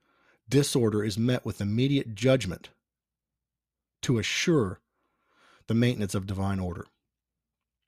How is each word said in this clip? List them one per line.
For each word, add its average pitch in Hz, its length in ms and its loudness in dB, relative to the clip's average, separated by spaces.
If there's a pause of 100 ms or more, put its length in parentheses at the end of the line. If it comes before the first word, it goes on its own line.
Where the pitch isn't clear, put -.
(500)
disorder 120 540 2
is 104 140 -4
met 123 280 0
with 107 160 -6
immediate 117 540 0
judgment 110 540 0 (1300)
to 123 160 0
assure 110 640 0 (880)
the 110 80 0
maintenance 117 400 0
of 95 100 -2
divine 95 340 -2
order. 90 280 -6 (1000)